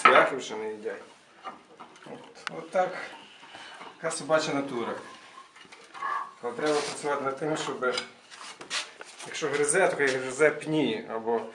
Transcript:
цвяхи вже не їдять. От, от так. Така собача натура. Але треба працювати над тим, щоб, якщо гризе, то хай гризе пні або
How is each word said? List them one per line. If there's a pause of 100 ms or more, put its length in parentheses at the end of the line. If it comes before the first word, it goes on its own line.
цвяхи
вже
не
їдять. (1040)
От,
от
так. (1000)
Така
собача
натура. (1500)
Але
треба
працювати
над
тим,
щоб, (1300)
якщо
гризе,
то
хай
гризе
пні
або (140)